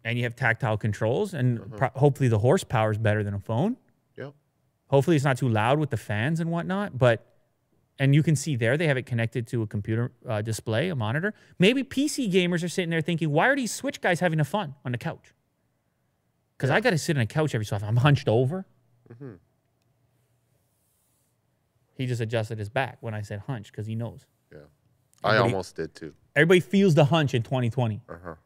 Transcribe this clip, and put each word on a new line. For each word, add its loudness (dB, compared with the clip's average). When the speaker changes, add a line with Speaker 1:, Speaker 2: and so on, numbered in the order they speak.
Speaker 1:
And -2
you -2
have -4
tactile 0
controls, -2
and 0
Speaker 2:
Uh-huh. -14
Speaker 1:
pro-, -2
hopefully 2
the 4
horsepower 2
is -2
better 0
than -6
a -6
phone. -2
Speaker 2:
Yep. -14
Speaker 1:
Hopefully 4
it's 2
not 2
too 0
loud 2
with -2
the -4
fans -2
and -4
whatnot, -6
but, 0
and 4
you 6
can 4
see -2
there 0
they 0
have 2
it -6
connected -4
to -2
a -4
computer, -4
uh, -4
display, -2
a -4
monitor. -4
Maybe 4
P -2
C -4
gamers 2
are -4
sitting -4
there 0
thinking, -2
"Why 4
are 2
these -4
Switch -6
guys 0
having 0
a 2
fun -6
on -6
the -6
couch?" -10
'Cause -2
Speaker 2:
Yeah. 2
Speaker 1:
I 2
gotta 2
sit -2
on 2
a 2
couch -2
every -2
so -6
often. -6
I'm 2
hunched 4
over. 0
Speaker 2:
Mm-hmm. -18
Speaker 1:
He -6
just -4
adjusted -4
his -8
back -4
when -10
I -8
said -10
hunch -10
'cause -10
he -8
knows. -10
Speaker 2:
Yeah. -20
I 2
Speaker 1:
Everybody 4
Speaker 2:
almost -8
did -6
too. -14
Speaker 1:
Everybody 6
feels 4
the 8
hunch 2
in 0
twenty -2
twenty. -4
Speaker 2:
Uh-huh. -14